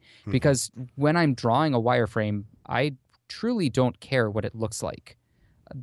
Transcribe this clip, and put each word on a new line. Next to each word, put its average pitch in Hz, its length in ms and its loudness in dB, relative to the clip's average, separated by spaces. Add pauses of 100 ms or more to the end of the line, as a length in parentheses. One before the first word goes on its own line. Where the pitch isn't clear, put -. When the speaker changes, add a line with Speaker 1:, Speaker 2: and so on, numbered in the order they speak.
(220)
Speaker 1:
Mm-hmm. 104 100 -10
Speaker 2:
Because 135 380 2 (260)
when 151 200 2
I'm 156 180 4
drawing 135 400 2
a 120 60 2
wireframe, 110 640 0 (240)
I 135 260 0 (340)
truly 220 400 -2
don't 123 320 0
care 120 300 0
what 104 140 -4
it - 100 -8
looks 110 280 -6
like. - 340 -10 (680)